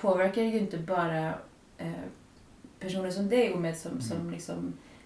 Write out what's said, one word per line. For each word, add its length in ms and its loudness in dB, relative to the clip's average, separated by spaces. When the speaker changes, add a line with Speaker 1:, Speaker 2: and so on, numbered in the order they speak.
Speaker 1:
påverkar 400 4
ju 180 2
inte 180 -2
bara, 500 0
eh, 140 -6
personer 320 -2
som 180 0
dig, 240 6
Omed, 240 0
som, 140 -8
Speaker 2:
Mm. 120 -4
Speaker 1:
som 280 -4
liksom 420 -6